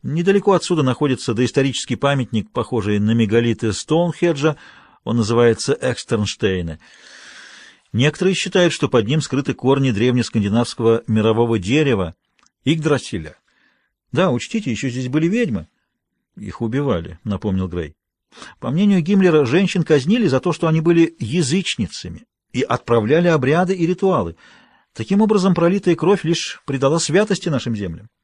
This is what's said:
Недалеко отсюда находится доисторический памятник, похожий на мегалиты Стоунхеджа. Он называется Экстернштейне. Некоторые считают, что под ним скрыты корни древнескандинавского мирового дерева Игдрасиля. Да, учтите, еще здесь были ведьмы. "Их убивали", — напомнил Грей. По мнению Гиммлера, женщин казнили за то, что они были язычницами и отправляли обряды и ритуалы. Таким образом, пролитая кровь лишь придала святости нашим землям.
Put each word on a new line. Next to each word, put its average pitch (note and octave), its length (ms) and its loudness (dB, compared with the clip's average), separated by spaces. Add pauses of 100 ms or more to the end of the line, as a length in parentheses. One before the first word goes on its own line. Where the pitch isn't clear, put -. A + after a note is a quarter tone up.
Недалеко F#3+ 500 2
отсюда E3 300 0
находится C3 500 0
доисторический B2 640 0
памятник, C3+ 540 -2
похожий G#2 480 -2
на G#2 120 2
мегалиты A2+ 600 2
Стоунхеджа. D#3+ 840 0 (460)
Он A#2 140 -2
называется A#2 640 2
Экстернштейне. G2+ 1000 -4 (1120)
Некоторые D3+ 420 0
считают, F3+ 380 0
что - 160 -2
под A2 180 2
ним D#3 140 0
скрыты C3+ 320 -4
корни C3+ 380 0
древнескандинавского A2+ 1160 0
мирового A2 520 2
дерева A2 560 0 (480)
Игдрасиля. C#3 760 -2 (760)
Да, E3+ 200 0
учтите, C3+ 400 -4
еще B2 180 -4
здесь B2+ 180 -6
были D#3 200 0
ведьмы. E3+ 400 -2 (680)
"Их - 240 -12
убивали", — A2 640 -4
напомнил F#2+ 440 -4
Грей. E2 280 -8 (640)
По B2 120 -6
мнению F#3+ 300 2
Гиммлера, E3+ 440 4
женщин F3 380 0
казнили E3 440 2
за B2+ 120 2
то, F3+ 140 -2
что E3+ 140 -2
они D#3+ 120 2
были E3 400 2
язычницами A#2+ 1080 -4 (280)
и B2 80 -2
отправляли A#2+ 680 0
обряды E3 480 2
и E3+ 100 0
ритуалы. E3 520 -2 (560)
Таким G3 280 0
образом, G3 320 4
пролитая F3 420 2
кровь F3 280 0
лишь - 420 -4
придала C3+ 340 0
святости F#3+ 500 0
нашим B2 260 -4
землям. G2+ 340 -8 (140)